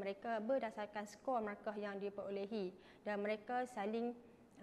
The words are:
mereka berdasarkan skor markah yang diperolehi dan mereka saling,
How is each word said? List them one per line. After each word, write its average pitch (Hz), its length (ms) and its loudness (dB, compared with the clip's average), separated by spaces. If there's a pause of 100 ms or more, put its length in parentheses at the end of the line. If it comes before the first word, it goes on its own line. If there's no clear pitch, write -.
mereka 214 400 0
berdasarkan 214 640 2
skor 233 400 2
markah 208 320 -2
yang 202 240 0
diperolehi 196 720 0 (320)
dan 208 160 2
mereka 226 480 2
saling, 233 480 0 (460)